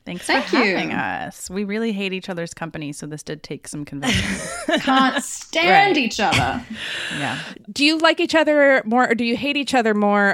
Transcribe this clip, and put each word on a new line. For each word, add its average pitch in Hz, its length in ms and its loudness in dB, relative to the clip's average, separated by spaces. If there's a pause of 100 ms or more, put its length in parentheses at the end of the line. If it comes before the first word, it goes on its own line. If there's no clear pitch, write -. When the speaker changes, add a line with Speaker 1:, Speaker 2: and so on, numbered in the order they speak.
Speaker 1:
Thanks 180 180 -10
Speaker 2:
Thank - 200 0
Speaker 1:
for 190 120 -2
Speaker 2:
you. 202 180 4
Speaker 1:
having - 160 -2
us. 101 600 -6
We 202 140 -4
really 220 260 -2
hate 196 220 -4
each 190 160 -8
other's 170 260 -6
company, 156 380 -8
so 156 120 -14
this 151 160 -10
did 156 220 -10
take - 240 -12
some 147 180 -8
convincing. 202 920 -4
Speaker 2:
<laughs> - 40 2
Can't 262 440 2
stand 359 720 2
Speaker 3:
Right. 277 80 2
Speaker 2:
each 220 160 -4
other. 170 440 0 (560)
Speaker 1:
Yeah. 135 180 -4 (340)
Speaker 3:
Do 277 140 0
you 311 140 4
like 320 200 4
each 339 140 -2
other 294 520 6
more, 240 260 2
or - 20 2
do 233 100 -2
you 233 140 0
hate 277 180 -2
each 277 200 -2
other 220 180 4
more 202 400 4